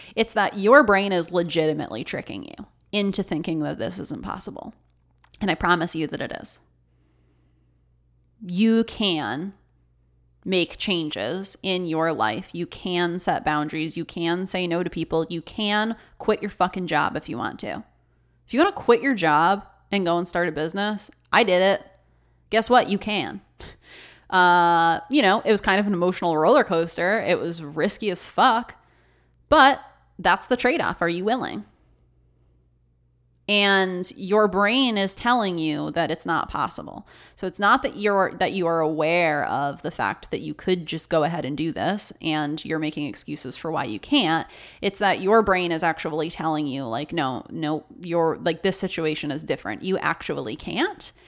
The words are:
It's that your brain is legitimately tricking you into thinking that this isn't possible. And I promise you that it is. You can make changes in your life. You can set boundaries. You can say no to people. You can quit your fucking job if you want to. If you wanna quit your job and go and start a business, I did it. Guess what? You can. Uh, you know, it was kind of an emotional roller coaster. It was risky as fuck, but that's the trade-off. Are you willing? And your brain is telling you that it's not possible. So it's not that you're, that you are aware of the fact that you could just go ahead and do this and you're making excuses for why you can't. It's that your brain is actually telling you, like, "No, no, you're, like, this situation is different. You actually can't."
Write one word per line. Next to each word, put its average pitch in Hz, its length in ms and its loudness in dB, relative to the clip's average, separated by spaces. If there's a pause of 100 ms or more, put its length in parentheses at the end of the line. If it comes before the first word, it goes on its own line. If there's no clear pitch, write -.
(160)
It's 226 180 0
that 196 240 0
your 233 260 8
brain 202 280 4
is 175 200 -2
legitimately 156 720 0
tricking - 400 -10
you - 220 -18 (260)
into 202 320 0
thinking 160 360 -4
that 151 200 -4
this 180 200 -6
isn't - 240 -10
possible. 196 500 -10 (680)
And 202 100 -2
I 160 60 2
promise 170 400 0
you 160 120 -2
that 143 140 -8
it 127 100 -8 (100)
is. - 180 -10 (1900)
You 226 380 4
can 170 720 -2 (920)
make 185 320 0
changes 165 840 -4
in 185 220 -2
your 160 280 0
life. 110 400 -2
You 170 120 -4
can 175 540 -4
set - 260 -2
boundaries. 156 520 -2
You 165 80 -6
can 175 400 -2
say 180 220 -2
no 170 160 0
to 170 60 -4
people. 165 400 -2
You 165 120 -6
can 214 540 -2 (220)
quit - 240 -2
your 208 80 -6
fucking 185 380 -2
job 151 280 0
if - 140 -8
you - 80 -6
want - 220 -6
to. 107 240 -10 (600)
If - 80 -12
you 233 60 0
wanna 370 140 4
quit - 280 2
your 269 140 0
job 170 500 2 (260)
and 196 140 0
go 170 120 2
and 175 100 -2
start 175 220 0
a - 20 -8
business, 196 580 -4 (220)
I 190 120 6
did 180 180 4
it. 190 240 2 (640)
Guess 220 200 2
what? 247 200 6
You 196 80 0
can. 196 440 -4 (880)
Uh, 170 800 6
you 277 120 2
know, 202 240 4
it 220 60 4
was 202 100 4
kind 196 180 4
of 202 80 0
an 208 60 0
emotional 175 440 0
roller 214 260 6
coaster. 170 580 0
It 170 180 2
was 165 240 -6
risky 160 460 -2
as - 160 -4
fuck, 233 500 2 (720)
but 269 320 6 (360)
that's 180 300 0
the 247 100 0
trade-off. 247 440 0
Are 170 80 2
you 175 160 -2
willing? 214 400 -4 (1800)
And 196 640 2
your 208 320 2
brain 214 500 2
is 196 180 0
telling 220 420 0
you 151 340 -2
that 160 180 -2
it's 160 160 -6
not 160 240 -2
possible. - 560 -6 (300)
So - 100 -10
it's 185 140 -8
not 208 240 4
that - 140 -4
you're, 202 420 2
that 185 140 2
you 180 140 0
are 165 120 2
aware 156 680 2
of 139 360 -4
the 143 100 -6
fact - 400 -4
that - 80 -4
you 151 140 -8
could 180 320 -2
just - 240 -8
go 160 140 4
ahead 160 200 -2
and 151 140 -6
do 160 160 -2
this 180 480 -2
and 151 420 -4
you're 160 160 -4
making 151 260 -4
excuses 135 520 -8
for 165 120 -8
why 147 140 -4
you 110 160 -6
can't. 165 480 0 (340)
It's 202 180 -4
that 196 200 2
your 214 240 4
brain 180 300 2
is 160 100 -2
actually 160 460 -2
telling 156 380 -2
you, 135 180 -6
like, 120 260 -6
"No, 135 380 -2
no, 156 360 -4 (160)
you're, 165 400 0
like, 165 200 -2
this 190 180 0
situation 156 500 -4
is 151 140 -6
different. 110 400 -6
You 190 140 0
actually 143 580 -4
can't." - 560 -6 (160)